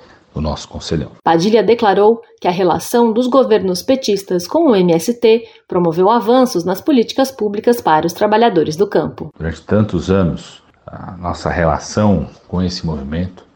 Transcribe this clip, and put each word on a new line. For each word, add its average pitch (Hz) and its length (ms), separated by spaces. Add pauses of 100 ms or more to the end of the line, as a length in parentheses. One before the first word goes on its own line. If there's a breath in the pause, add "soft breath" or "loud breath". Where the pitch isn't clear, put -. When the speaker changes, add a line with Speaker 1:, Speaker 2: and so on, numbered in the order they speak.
(360 soft breath)
Speaker 1:
no 76 60
nosso 71 260
Conselhão. 80 440 (120)
Speaker 2:
Padilha 185 400
declarou 208 560 (220 loud breath)
que - 80
a - 20
relação 190 600
dos 247 140
governos 208 540
petistas 196 640
com 320 240
o 226 60
M 180 160
S 170 220
T 226 320 (200 loud breath)
promoveu 175 440
avanços 233 560
nas 185 160
políticas 269 500
públicas 208 480
para 160 260
os 170 60
trabalhadores 208 640
do 190 100
campo. - 440 (100)
Speaker 1:
Durante 82 220
tantos 95 500
anos, 92 500 (240)
a - 300
nossa 87 340
relação 82 760 (220)
com 90 120
esse 87 240
movimento 78 600 (100)